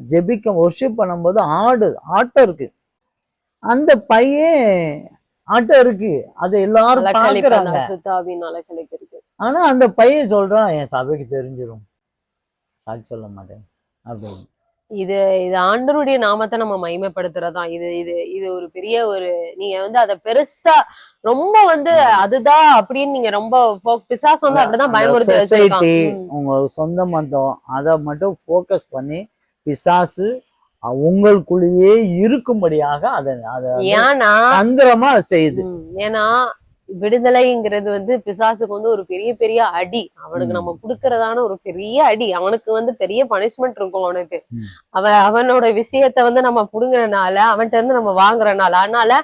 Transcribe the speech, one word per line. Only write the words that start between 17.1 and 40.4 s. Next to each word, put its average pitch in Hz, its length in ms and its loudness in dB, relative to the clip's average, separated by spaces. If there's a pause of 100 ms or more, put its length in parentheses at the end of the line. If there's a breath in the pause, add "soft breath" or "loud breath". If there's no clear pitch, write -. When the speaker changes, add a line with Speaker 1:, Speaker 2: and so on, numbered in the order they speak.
Speaker 2:
இது, 175 280 -8
இது, 170 320 -8
இது 190 240 -8
ஒரு 180 160 -12
பெரிய 220 360 -4
ஒரு, 180 500 -6
நீங்க 190 240 -8
வந்து 220 180 -2
அதை 202 260 0
பெருசா 254 480 0 (480 loud breath)
ரொம்ப 339 440 2
வந்து 320 280 2
Speaker 1:
ம். 247 260 4
Speaker 2:
அதுதான் 262 680 4
அப்படின்னு 277 260 -4
நீங்க 247 200 -2
ரொம்ப 220 540 2
ஃபோ-, 233 220 0
பிசாசு 294 460 0
வந்து 233 240 2
அப்படிதான் 277 120 0
Speaker 1:
அந்த 220 100 0
Speaker 2:
பயமுறுத்தி 226 380 2
வச்சிருக்கான். 208 60 4
Speaker 1:
சொசைட்டி, 185 680 4
Speaker 2:
ம். 185 160 -10
Speaker 1:
உங்க 139 440 -2
சொந்த 170 320 -4
மதம், 143 600 -4
அதை 143 320 0
மட்டும் 151 380 -6 (100)
ஃபோக்கஸ் 180 420 -2
பண்ணி 147 400 -10 (340)
பிசாசு, 180 800 -2 (420)
அ, 123 120 -6 (140)
உங்களுக்குள்ளேயே 185 840 4 (260)
இருக்கும்படியாக 180 840 0
அதை, 147 300 -4 (200)
அதை 127 160 -6
வந்து 127 140 -4
Speaker 2:
ஏன்னா 226 480 2 (280)
Speaker 1:
தந்திரமா 247 600 4 (100)
செய்யுது. 165 320 0
Speaker 2:
ம், 175 340 -10
ஏன்னா 220 480 0 (560)
விடுதலைங்கிறது 233 840 2
வந்து 202 420 -4
பிசாசுக்கு 220 420 -2
வந்து 208 220 -6
ஒரு 196 180 -2
பெரிய, 208 280 -6
பெரிய 226 320 0
அடி. 180 480 -6
அவனுக்கு 170 380 -8